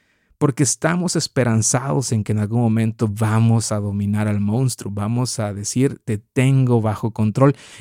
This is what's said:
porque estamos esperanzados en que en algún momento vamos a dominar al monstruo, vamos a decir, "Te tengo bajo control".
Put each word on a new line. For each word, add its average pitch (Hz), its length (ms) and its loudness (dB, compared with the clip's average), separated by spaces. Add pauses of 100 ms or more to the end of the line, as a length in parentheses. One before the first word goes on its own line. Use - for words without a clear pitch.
(400)
porque 147 220 2
estamos 170 540 0
esperanzados 123 960 0
en 107 120 0
que - 80 -4
en 107 60 0
algún 107 240 0
momento 110 440 0
vamos 110 680 2
a 107 60 -2
dominar 101 480 -2
al 104 140 0
monstruo, 113 500 -2
vamos 110 480 -4
a 104 140 -4
decir, 101 540 -2
"Te 107 100 -2
tengo 127 640 2
bajo 107 300 -2
control". 113 440 2 (260)